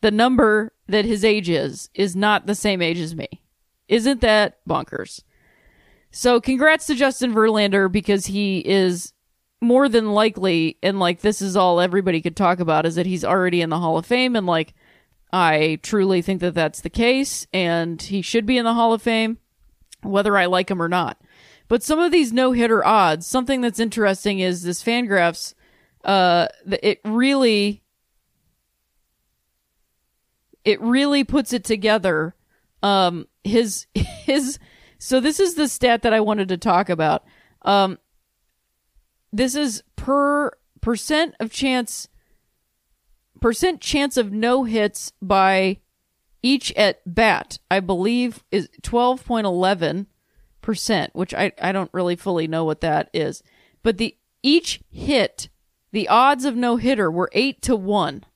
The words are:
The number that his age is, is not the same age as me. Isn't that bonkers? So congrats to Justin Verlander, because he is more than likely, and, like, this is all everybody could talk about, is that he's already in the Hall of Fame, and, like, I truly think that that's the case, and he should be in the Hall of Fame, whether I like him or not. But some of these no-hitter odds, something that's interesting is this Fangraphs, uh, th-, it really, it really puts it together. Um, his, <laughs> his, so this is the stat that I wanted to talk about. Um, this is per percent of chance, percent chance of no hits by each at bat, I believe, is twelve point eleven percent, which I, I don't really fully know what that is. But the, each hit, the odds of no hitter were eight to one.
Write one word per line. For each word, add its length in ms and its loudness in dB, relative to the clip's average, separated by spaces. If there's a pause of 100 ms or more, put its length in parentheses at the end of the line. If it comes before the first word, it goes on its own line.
The 100 2
number 600 2 (140)
that 180 0
his 180 -2
age 260 2
is, 440 -4
is 240 -2
not 280 0
the 100 -2
same 260 -2
age 180 -2
as 160 -8
me. 260 -12 (460)
Isn't 340 2
that 460 2
bonkers? 560 -8 (880)
So 300 2
congrats 460 2
to 80 -2
Justin 380 0
Verlander, 580 2
because 340 0
he 340 -2
is 540 0 (480)
more 260 4
than 240 2
likely, 720 0
and, 160 0
like, 220 -2
this 200 -2
is 140 -4
all 240 4
everybody 420 0
could 140 -6
talk 240 2
about, 260 0
is 100 -2
that 100 -2
he's 180 -4
already 380 2
in 80 -2
the 100 -2
Hall 180 -2
of 80 -4
Fame, 300 0
and, 100 0
like, 280 -2 (580)
I 500 2
truly 400 2
think 200 -4
that 120 -2
that's 280 -2
the 80 -8
case, 640 -2
and 480 -2
he 200 -6
should 240 -2
be 120 2
in 80 0
the 80 0
Hall 180 2
of 100 0
Fame, 360 0 (640)
whether 360 2
I 100 4
like 220 0
him 120 -2
or 80 -2
not. 320 -2 (460)
But 160 0
some 160 4
of 120 2
these 200 4
no-hitter 540 2
odds, 400 4
something 360 0
that's 180 -2
interesting 600 0
is 220 -2
this 220 -6
Fangraphs, 720 0 (480)
uh, 440 2 (200)
th-, 160 -4
it 200 0
really, 800 2 (2750)
it 180 2
really 420 2
puts 300 -2
it 100 -2
together. 720 0 (480)
Um, 440 0 (160)
his, 460 -2
<laughs> 60 -20
his, 640 -2 (400)
so 200 0
this 200 -2
is 160 0
the 120 0
stat 360 0
that 100 2
I 60 2
wanted 300 -2
to 80 -2
talk 320 0
about. 340 0 (400)
Um, 340 2 (1400)
this 220 -2
is 260 -4 (140)
per 560 0 (300)
percent 580 -2
of 120 -6
chance, 560 -4 (1300)
percent 400 0
chance 360 -2
of 140 0
no 340 0
hits 540 -2
by 600 2 (640)
each 300 0
at 280 0 (100)
bat, 460 0 (140)
I 80 2
believe, 720 -2
is 180 -2 (140)
twelve 420 0
point 200 -2
eleven 600 0 (540)
percent, 520 -4
which 200 -6
I, 180 -2 (100)
I 100 -4
don't 220 -6
really 220 -2
fully 320 -4
know 160 -4
what 180 -4
that 320 -2
is. 300 -6 (400)
But 140 0
the, 180 -4 (260)
each 480 0
hit, 600 -2 (420)
the 160 -4
odds 380 2
of 100 -2
no 220 0
hitter 340 0
were 220 -2
eight 300 -2
to 120 0
one. 500 -4 (100)